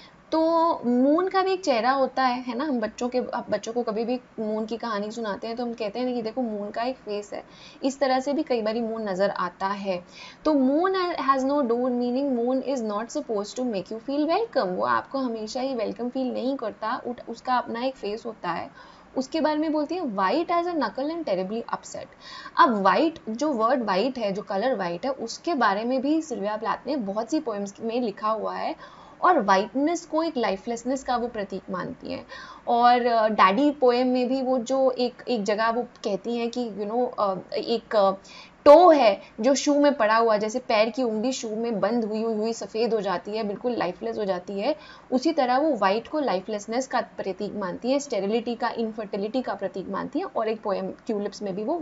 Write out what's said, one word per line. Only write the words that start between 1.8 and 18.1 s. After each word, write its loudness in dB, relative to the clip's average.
होता 2
है, 2
है -6
ना? -2
हम 0
बच्चों -4
के, -2
अब -4
बच्चों -2
को 0
कभी -2
भी -2
moon -2
की -6
कहानी -4
सुनाते -6
हैं -6
तो -4
हम -6
कहते -6
हैं -2
ना -2
कि -2
देखो -4
moon -4
का -4
एक -4
फेस -8
है। -10
इस -2
तरह 2
से -2
भी -2
कई -2
बारी -2
moon -4
नज़र 2
आता -4
है। -4
तो 4
moon 2
has 2
no 2
door, 0
meaning 0
moon 0
is 0
not -4
supposed -4
to -4
make -4
you -10
feel 0
welcome। 0
वो -2
आपको 0
हमेशा -4
ही -2
welcome -4
feel -4
नहीं -2
करता, -6
उट-, -10
उसका -2
अपना -2
एक -2
face -8